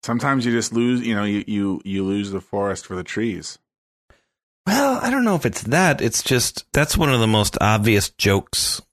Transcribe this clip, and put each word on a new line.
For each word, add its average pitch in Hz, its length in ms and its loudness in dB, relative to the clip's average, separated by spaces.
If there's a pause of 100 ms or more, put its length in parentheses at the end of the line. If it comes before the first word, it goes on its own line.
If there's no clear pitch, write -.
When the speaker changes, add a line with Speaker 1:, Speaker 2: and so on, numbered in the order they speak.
Speaker 1:
Sometimes 127 420 -2
you 120 80 2
just 113 220 -2
lose, 120 320 0
you 113 80 -2
know, 104 100 -2
you, 104 220 -2
you, 101 380 -2
you 98 200 -4
lose 101 260 -2
the 95 100 -6
forest 101 460 -4
for - 100 -10
the 90 80 -8
trees. 104 540 -6 (1080)
Speaker 2:
Well, 262 360 2
I 247 80 -2
don't 262 140 2
know 202 120 2
if 143 100 -2
it's - 160 -4
that. 147 400 2
It's 113 200 -2
just, - 500 0
that's 147 260 0
one 151 140 2
of 120 80 2
the 113 60 4
most 107 340 2
obvious 107 500 4
jokes - 720 0 (100)